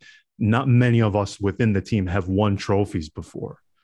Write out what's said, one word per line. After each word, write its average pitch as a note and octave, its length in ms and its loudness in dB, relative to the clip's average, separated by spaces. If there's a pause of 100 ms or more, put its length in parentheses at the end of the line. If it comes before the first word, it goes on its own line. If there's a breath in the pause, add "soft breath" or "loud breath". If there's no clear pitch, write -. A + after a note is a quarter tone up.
(380 loud breath)
not A#2 300 0
many A#2+ 320 4
of G#2+ 160 2
us G2+ 240 -2
within G2+ 320 0
the G2 80 2
team G2 260 -2
have F2+ 220 -2
won G2+ 280 2
trophies G2 520 -2
before. - 500 -14 (260)